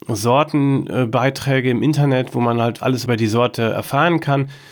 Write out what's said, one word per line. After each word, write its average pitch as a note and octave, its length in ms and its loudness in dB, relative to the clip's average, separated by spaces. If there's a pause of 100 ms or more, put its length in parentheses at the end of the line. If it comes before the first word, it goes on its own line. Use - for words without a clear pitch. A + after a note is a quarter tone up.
Sorten, C#3 800 2
äh, B2 180 -2
Beiträge B2+ 680 0
im A#2 100 0
Internet, C3+ 540 0
wo B2+ 40 -2
man A#2+ 220 0
halt A#2 220 -2
alles B2+ 200 0
über A#2 120 0
die A2+ 120 0
Sorte A#2 360 0
erfahren C#3+ 560 0
kann, C#3 300 -2 (220)